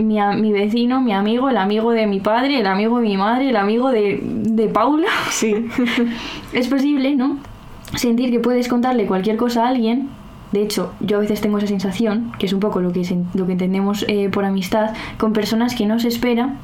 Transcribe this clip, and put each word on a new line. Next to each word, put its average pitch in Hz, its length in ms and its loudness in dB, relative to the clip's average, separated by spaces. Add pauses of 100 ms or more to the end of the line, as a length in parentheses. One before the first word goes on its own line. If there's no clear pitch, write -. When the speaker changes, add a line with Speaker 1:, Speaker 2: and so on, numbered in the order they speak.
Speaker 1:
mi 214 180 2
a-, 202 140 2
mi 214 200 2
vecino, 233 480 2
mi 240 120 2
amigo, 220 360 0
el 247 80 2
amigo 214 360 2
de 220 160 2
mi 196 100 0
padre, 247 400 2
el 208 80 0
amigo 214 320 2
de 240 100 2
mi 196 80 0
madre, 240 340 0
el 233 60 2
amigo 220 340 2
de, 208 320 0
de 220 460 0
Paula. 269 400 2 (220)
Speaker 2:
Sí. 226 420 0
Speaker 1:
<laughs> - 800 -2
Es 240 140 0
posible, 277 480 2
¿no? 277 240 0 (560)
Sentir 240 380 0
que 233 80 2
puedes 247 280 2
contarle 240 380 2
cualquier 190 300 0
cosa 233 300 0
a - 20 0
alguien. 254 400 0 (440)
De 202 100 0
hecho, 185 360 -2
yo 208 200 0
a - 20 0
veces 208 200 0
tengo 208 180 0
esa 202 100 0
sensación, 208 720 -2
que 202 60 0
es 185 60 -2
un 196 60 0
poco 208 220 0
lo 180 120 0
que 180 120 -2
se, 180 120 -2 (180)
lo 190 120 0
que 185 60 0
entendemos, 196 560 0
eh, 202 220 2
por 202 140 0
amistad, 202 500 0 (220)
con 220 160 0
personas 220 440 0
que 208 100 0
no 220 140 2
se 233 80 0
espera, 240 540 0